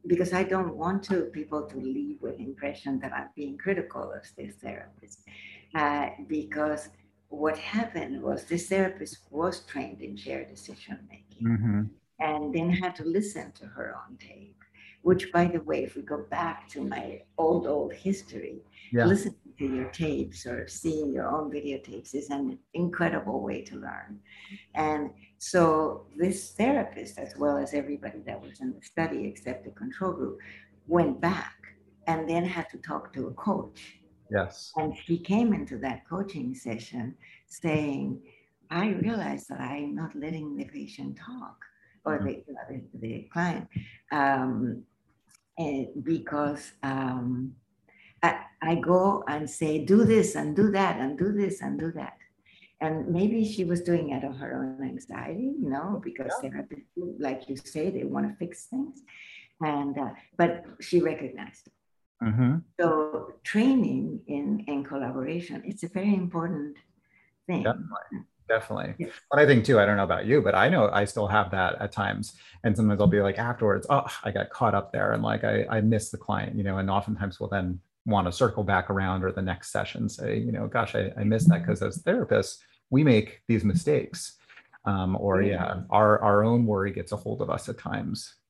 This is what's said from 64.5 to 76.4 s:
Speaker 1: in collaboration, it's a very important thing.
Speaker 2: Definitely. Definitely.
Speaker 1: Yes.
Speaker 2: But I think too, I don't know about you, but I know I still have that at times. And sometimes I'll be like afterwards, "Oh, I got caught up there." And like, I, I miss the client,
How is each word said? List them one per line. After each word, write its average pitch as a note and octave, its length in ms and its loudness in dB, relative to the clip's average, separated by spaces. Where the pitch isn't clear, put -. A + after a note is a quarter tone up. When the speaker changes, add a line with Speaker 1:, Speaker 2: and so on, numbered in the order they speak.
Speaker 1:
in C#3 180 -4
collaboration, C#3 800 -6
it's G3+ 180 -8
a E3+ 60 -6
very G3 260 2
important E3+ 600 -2
thing. F3 160 0
Speaker 2:
Definitely. - 560 -4
Definitely. A2 500 -2
Speaker 1:
Yes. - 140 -8
Speaker 2:
But C#3+ 100 6
I D3+ 60 12
think B2 180 8
too, B2+ 160 8
I G2+ 60 8
don't G#2 100 4
know G2 80 4
about F2+ 220 0
you, C3+ 160 6
but G2+ 120 4
I G2+ 140 8
know C#3 240 6
I G2+ 140 4
still G#2 220 0
have G2+ 240 4
that F#2+ 280 0
at G2+ 120 -4
times. G2+ 420 -2
And G#2+ 120 4
sometimes G#2 240 4
I'll G#2 60 8
be G2+ 140 6
like G2 180 2
afterwards, A#2 500 2
"Oh, C#3 180 4
I G#2 60 -2
got G2 200 -2
caught A2 240 2
up - 180 0
there." G#2 200 2
And A2 100 2
like, A2 220 0
I, G#2+ 260 2
I A2+ 100 2
miss G#2+ 300 2
the - 80 -10
client, G#2 380 -4